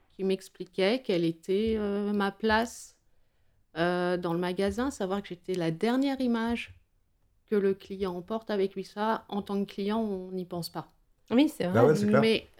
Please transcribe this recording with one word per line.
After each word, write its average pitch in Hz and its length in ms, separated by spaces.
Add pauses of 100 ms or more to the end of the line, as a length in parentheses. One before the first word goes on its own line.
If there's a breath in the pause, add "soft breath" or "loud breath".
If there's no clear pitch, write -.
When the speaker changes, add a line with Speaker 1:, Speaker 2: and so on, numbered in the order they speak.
(120)
Speaker 1:
qui - 120
m'expliquait 190 800
quelle 170 220
était, 196 520
euh, 202 360
ma 196 180
place, 220 640 (840)
euh, 180 400
dans 175 160
le 170 60
magasin, 196 520
savoir 196 300
que - 80
j'étais 180 240
la 165 180
dernière 262 500
image 233 520 (720)
que 220 100
le 196 180
client 190 420
emporte 220 340
avec 196 260
lui. 190 80
Ça, 214 460
en 202 120
tant 202 220
que 196 80
client, 208 280
on 185 320
n'y 185 140
pense 175 240
pas. - 220 (380)
Speaker 2:
Oui, 277 200
c'est - 160
vrai. 180 160
Speaker 3:
Bah 123 40
ouais, 151 100
c'est 208 120
clair. 208 140
Speaker 1:
Mais, 220 260 (120)